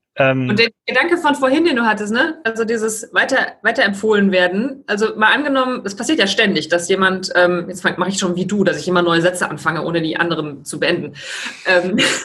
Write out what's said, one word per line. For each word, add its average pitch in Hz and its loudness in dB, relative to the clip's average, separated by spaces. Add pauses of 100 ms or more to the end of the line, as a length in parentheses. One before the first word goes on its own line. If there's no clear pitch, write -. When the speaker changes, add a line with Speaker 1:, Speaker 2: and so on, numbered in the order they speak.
(160)
Speaker 1:
Ähm, 131 2
Speaker 2:
Und 202 0
der 233 4 (180)
Gedanke 285 2
von 294 2
vorhin, 277 2
den 311 2
du 233 0
hattest, 208 0
ne? 311 0
Also 226 -2
dieses 220 -4
weiter, 220 0
weiterempfohlen 208 2
werden. 185 0
Also 208 -2
mal 220 4
angenommen, 262 0
es 196 -8
passiert 302 -2
ja 196 4
ständig, 196 0
dass 175 0
jemand, 190 0
ähm, 175 2
jetzt - -12
fang-, 160 0
mach 180 -2
ich 196 -4
schon 180 -2
wie 180 -2
du, 202 0
dass 156 2
ich - -6
immer 180 2
neue 170 2
Sätze 180 0
anfange, 156 -2
ohne 165 -2
die 160 -2
anderen 156 -4
zu - -10
beenden. 151 -2 (500)
Ähm, 185 2 (280)